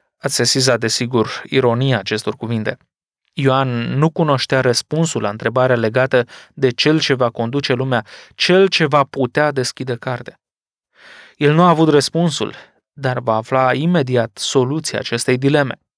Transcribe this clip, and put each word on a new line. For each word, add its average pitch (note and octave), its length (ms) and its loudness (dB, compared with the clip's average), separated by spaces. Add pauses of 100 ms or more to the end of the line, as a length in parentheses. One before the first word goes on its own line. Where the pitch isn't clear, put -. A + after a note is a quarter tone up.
(180)
Ați - 180 -6
sesizat, B2+ 440 0
desigur, A#2 680 -2
ironia B2 540 0
acestor G#2+ 360 -6
cuvinte. A2 420 -6 (560)
Ioan C3+ 360 0 (280)
nu D3+ 120 2
cunoștea C#3+ 520 0
răspunsul B2+ 600 -2
la G#2+ 80 -2
întrebarea A#2+ 460 0
legată A#2+ 500 0 (280)
de C3+ 160 2
cel D3+ 300 2
ce D3 140 0
va B2 160 0
conduce B2+ 440 -4
lumea, B2+ 320 -2 (300)
cel F#3+ 320 4
ce E3+ 180 0
va C#3+ 180 2
putea C#3+ 480 -2
deschide C3 440 -6
cartea. B2 440 -10 (960)
El D3 180 2
nu E3 100 4
a F3+ 60 6
avut D#3+ 200 4
răspunsul, D3 640 0 (400)
dar B2+ 260 -4
va A#2 160 0
afla B2+ 380 0
imediat C3 640 0
soluția C3+ 600 -2
acestei A#2 380 -2
dileme. C#3 420 0 (180)